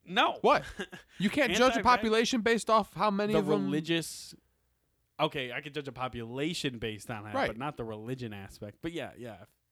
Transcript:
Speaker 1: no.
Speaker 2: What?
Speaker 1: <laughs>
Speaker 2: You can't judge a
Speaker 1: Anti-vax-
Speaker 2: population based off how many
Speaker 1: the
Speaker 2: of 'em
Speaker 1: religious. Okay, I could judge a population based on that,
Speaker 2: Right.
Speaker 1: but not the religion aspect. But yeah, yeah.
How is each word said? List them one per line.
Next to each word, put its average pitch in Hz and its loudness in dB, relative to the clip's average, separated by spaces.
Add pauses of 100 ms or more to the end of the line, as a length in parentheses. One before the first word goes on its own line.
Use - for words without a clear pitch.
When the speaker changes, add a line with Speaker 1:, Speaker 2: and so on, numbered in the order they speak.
Speaker 1:
no. 208 2
Speaker 2:
What? 262 6
Speaker 1:
<laughs> - -12
Speaker 2:
You 190 2
can't 226 2
judge 247 6
a 233 0
Speaker 1:
Anti-vax- 202 0
Speaker 2:
population 226 4
based 226 2
off 220 4
how 202 2
many 208 0
Speaker 1:
the 214 4
Speaker 2:
of 196 2
'em 170 2
Speaker 1:
religious. 165 -2 (840)
Okay, 143 -2
I 139 -8
could 147 -12
judge 143 -6
a 131 -8
population 123 -6
based 110 -6
on 104 -8
that, 107 -8
Speaker 2:
Right. - 0
Speaker 1:
but 110 -6
not 143 -8
the 123 -6
religion 113 -8
aspect. 101 -14
But 170 -6
yeah, 127 -8
yeah. 113 -14 (360)